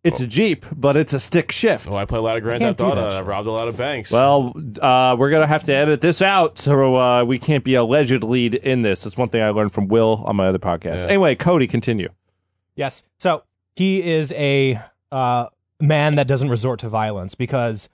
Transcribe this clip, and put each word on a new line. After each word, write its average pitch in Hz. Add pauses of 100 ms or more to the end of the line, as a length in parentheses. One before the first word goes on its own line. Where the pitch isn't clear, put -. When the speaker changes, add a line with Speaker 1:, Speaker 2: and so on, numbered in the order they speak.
Speaker 1:
It's 160
a 127
Jeep, 151 (100)
but 139
it's 156
a 135
stick -
shift. 196
Speaker 2:
Well, 98
I 101
play 117
a 113
lot 110
of 113
Grand 117
Speaker 3:
Can't 117
Speaker 2:
Theft 120
Speaker 3:
do -
Speaker 2:
Auto. -
Speaker 3:
that 104
Speaker 2:
I've 95
Speaker 3:
shit. 92
Speaker 2:
robbed 101
a 110
lot 113
of 110
banks. 127
Speaker 1:
Well, 131 (300)
uh, 127
we're 139
gonna 156
have 147
to 147
edit 147
this 170
out, 190
so, 135
uh, 123
we 123
can't 139
be 131
a 120
alleged 127
lead 120
in 127
this. 101
It's 107
one 123
thing 113
I 107
learned 104
from 98
Will 110
on 104
my 95
other 95
podcast. 87
Speaker 2:
Yeah. -
Speaker 1:
Anyway, 180
Cody, 165
continue. 113 (680)
Speaker 3:
Yes. 139 (160)
So 160 (320)
he 190
is 160
a, 135 (300)
uh, 123 (340)
man 151
that 139
doesn't 135
resort 120
to 117
violence 104
because 120